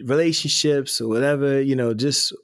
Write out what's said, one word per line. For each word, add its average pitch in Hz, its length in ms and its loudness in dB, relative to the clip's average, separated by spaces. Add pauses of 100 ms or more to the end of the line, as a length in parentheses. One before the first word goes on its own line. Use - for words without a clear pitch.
relationships 147 960 0
or 113 60 -4
whatever, 139 540 2
you 135 140 2
know, 117 180 0
just 131 400 -2 (100)